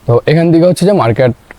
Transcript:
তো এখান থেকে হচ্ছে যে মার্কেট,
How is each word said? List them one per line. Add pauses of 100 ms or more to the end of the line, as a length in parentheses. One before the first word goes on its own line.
তো
এখান
থেকে
হচ্ছে
যে
মার্কেট, (280)